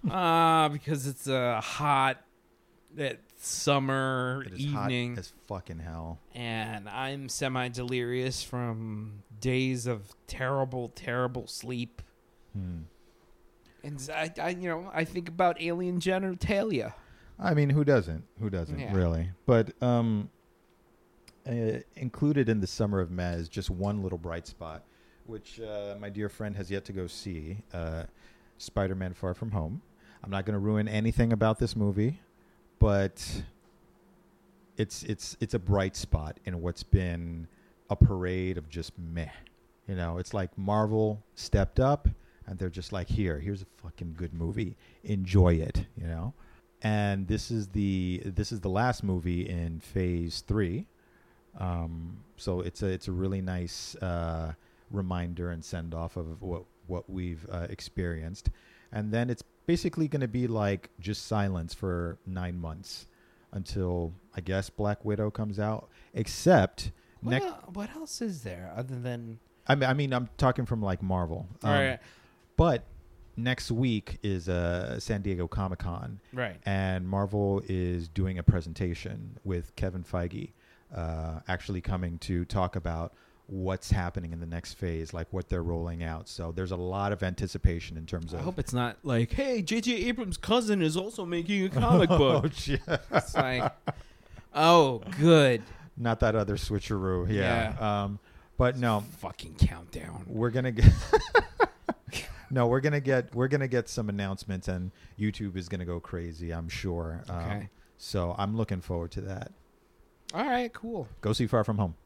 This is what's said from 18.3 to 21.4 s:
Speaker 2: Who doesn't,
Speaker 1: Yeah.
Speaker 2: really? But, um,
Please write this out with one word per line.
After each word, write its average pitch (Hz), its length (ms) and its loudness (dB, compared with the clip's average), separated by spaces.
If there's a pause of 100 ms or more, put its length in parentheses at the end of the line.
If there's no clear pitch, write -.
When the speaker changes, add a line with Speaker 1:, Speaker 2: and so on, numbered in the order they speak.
Speaker 2:
Who 107 100 -2
doesn't, 82 280 -2
Speaker 1:
Yeah. 101 160 -4
Speaker 2:
really? 87 360 4 (160)
But, 113 360 4
um, 117 480 2 (1160)